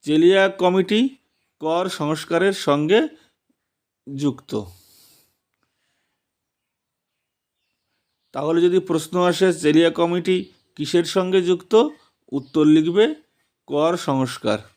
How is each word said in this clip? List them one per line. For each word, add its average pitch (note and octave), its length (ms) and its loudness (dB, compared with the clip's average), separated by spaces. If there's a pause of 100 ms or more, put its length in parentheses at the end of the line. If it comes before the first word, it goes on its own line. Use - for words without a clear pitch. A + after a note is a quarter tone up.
চেলিয়া F3 480 4
কমিটি F#3+ 640 0 (440)
কর E3+ 300 -4
সংস্কারের E3 640 -4
সঙ্গে E3 540 0 (1080)
যুক্ত। C3+ 460 -6 (3750)
তাহলে D#3+ 300 -2
যদি F3+ 180 2
প্রশ্ন F3 440 -4
আসে, F3+ 300 0
"চেলিয়া D#3+ 360 2
কমিটি F3 560 -2 (300)
কিসের D#3+ 280 -2
সঙ্গে F#3 380 -2
যুক্ত?" F#3 460 2 (440)
উত্তর C#3+ 340 -2
লিখবে E3+ 500 2 (520)
কর D#3 300 -2
সংস্কার। B2+ 600 -4 (180)